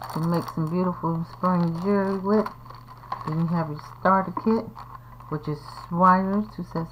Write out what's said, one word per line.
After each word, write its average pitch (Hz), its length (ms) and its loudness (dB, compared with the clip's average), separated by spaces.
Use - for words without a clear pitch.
to 160 80 -2
make 170 340 2
some 160 140 0
beautiful 170 640 0
spring 175 480 2
jewelry 196 380 2
with. 202 280 2
Then 156 140 0
you 170 60 2
have 165 200 0
your 151 140 -8
starter 185 320 4
kit, 226 180 4
which 156 220 -6
is 147 100 -4
wires, 190 540 4
two 175 80 -8
sets 165 280 -6